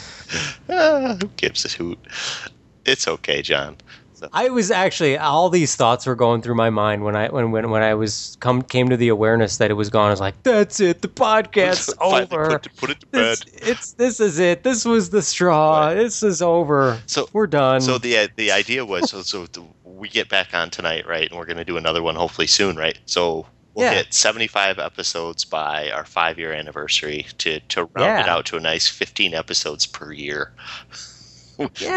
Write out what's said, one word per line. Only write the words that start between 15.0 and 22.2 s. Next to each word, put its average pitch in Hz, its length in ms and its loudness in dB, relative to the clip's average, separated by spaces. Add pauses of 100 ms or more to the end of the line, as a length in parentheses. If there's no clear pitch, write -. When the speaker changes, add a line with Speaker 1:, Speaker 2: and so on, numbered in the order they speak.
Speaker 2:
the 202 120 2
straw. 156 640 4
Speaker 1:
Right. 165 80 0
Speaker 2:
This 214 280 -2
is 185 180 0
over. 143 680 2
Speaker 1:
So, - 260 -4
Speaker 2:
We're 208 160 0
done." 135 320 4
Speaker 1:
so 127 180 2
the, 120 180 0
uh, 107 200 4
the 104 160 0
idea 117 340 0
was, 92 240 -2
so, 95 120 -10
so 87 240 -6
the, 87 180 -18 (180)
we 95 260 -16
get 110 200 -2
back 95 260 -2
on 85 160 -2
tonight, 82 380 -4
right? 80 200 -2
And 85 80 -14
we're 85 100 -10
gonna 85 180 -8
do 85 120 -6
another 82 280 0
one 80 100 -2
hopefully 82 320 -4